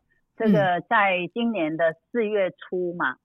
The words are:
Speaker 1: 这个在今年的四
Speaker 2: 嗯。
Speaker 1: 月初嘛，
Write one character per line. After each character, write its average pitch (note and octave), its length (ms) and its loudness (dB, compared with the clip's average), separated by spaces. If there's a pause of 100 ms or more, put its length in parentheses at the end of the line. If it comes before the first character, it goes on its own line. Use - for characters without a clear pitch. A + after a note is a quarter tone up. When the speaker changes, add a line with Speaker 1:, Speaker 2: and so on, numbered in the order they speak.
(340)
Speaker 1:
这 A3 160 0
个 F#3+ 380 2
在 F#3+ 460 2
今 A#3 180 -2
年 D#3+ 240 -4
的 E3 160 2 (180)
四 A#3+ 120 -2
Speaker 2:
嗯。 G#3 80 -2
Speaker 1:
月 G3 220 0
初 F3+ 420 -6
嘛， D3+ 300 -4